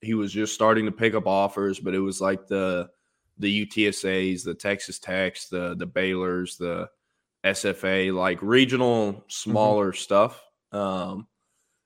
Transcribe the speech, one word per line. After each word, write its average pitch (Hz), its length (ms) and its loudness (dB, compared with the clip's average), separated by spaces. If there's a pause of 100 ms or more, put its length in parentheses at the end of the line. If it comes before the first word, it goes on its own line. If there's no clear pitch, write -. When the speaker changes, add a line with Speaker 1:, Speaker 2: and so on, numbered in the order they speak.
Speaker 1:
he 113 120 -4
was 104 180 -2
just 107 220 -2
starting 110 320 4
to 104 60 0
pick 113 240 2
up 98 120 -2
offers, 98 520 2
but 95 140 -4
it 95 60 0
was 95 220 -2
like 95 260 0
the, 92 420 0 (500)
the 101 120 0
U 104 140 0
T 104 220 2
S 98 180 -2
As, 95 380 0
the 87 100 -6
Texas 98 460 -6
Techs, 92 500 -4
the, 87 260 -6
the 90 120 -8
Baylors, 92 680 -2
the 87 320 -6 (540)
S 98 220 0
F 98 200 -2
A, 95 260 2
like, 92 300 0
regional, 120 720 4
Speaker 2:
Mm-hmm. - 140 -14
Speaker 1:
smaller 107 640 2
stuff. - 480 2 (300)
Um, 95 560 -4 (580)